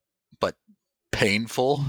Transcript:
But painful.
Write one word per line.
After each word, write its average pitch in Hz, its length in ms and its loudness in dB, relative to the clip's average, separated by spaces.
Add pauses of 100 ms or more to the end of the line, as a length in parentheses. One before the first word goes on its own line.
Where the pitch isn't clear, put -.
(400)
But - 160 -2 (560)
painful. 127 760 0